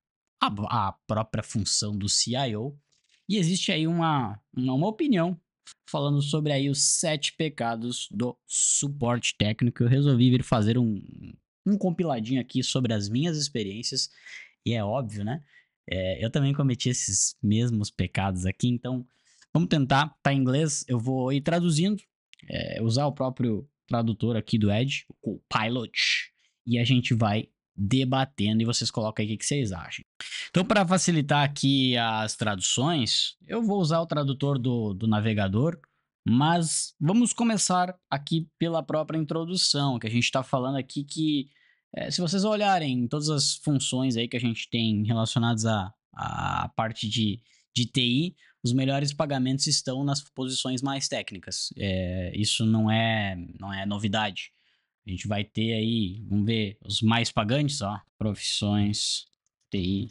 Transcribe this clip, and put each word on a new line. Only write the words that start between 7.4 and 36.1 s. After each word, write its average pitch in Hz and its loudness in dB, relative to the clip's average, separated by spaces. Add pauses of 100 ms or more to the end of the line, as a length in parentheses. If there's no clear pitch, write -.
do 120 -2 (120)
suporte 139 0
técnico. 117 0
Eu 117 4
resolvi 127 6
vir 123 4
fazer 117 2
um, 113 0 (640)
um 202 4
compiladinho 143 0
aqui 123 -2
sobre 120 0
as 101 -2
minhas 156 0
experiências. 123 -4 (560)
E 113 0
é 113 -2
óbvio, 104 -4
né? 131 -6 (420)
É, 92 -4
eu 113 -2
também 139 0
cometi 135 0
esses - -2
mesmos 110 2
pecados 92 -2
aqui, 98 0
então 123 -2 (460)
vamos 165 2
tentar, 143 2
tá 139 2
em 139 2
inglês, 139 2
eu 123 2
vou 131 0
ir 143 0
traduzindo, 175 2 (460)
é, - -6
usar 113 2
o 139 0
próprio 123 -2 (180)
tradutor 117 0
aqui 110 0
do 104 4
Edge, 131 0
o - -20
Copilot, - -2 (320)
e 117 2
a 120 2
gente 123 4
vai 110 2 (280)
debatendo 113 2
e - 0
vocês 117 -2
colocam 110 -2
aí - 0
o 110 -4
que, 104 -4
que - -8
vocês 135 0
acham. 80 -12 (440)
Então, - 2
pra 202 4
facilitar 151 4
aqui 135 2
as 110 0
traduções, 117 0 (120)
eu 226 -2
vou 202 2
usar 165 2
o 170 -2
tradutor 143 0
do, 113 0
do 110 -2
navegador, 107 2 (440)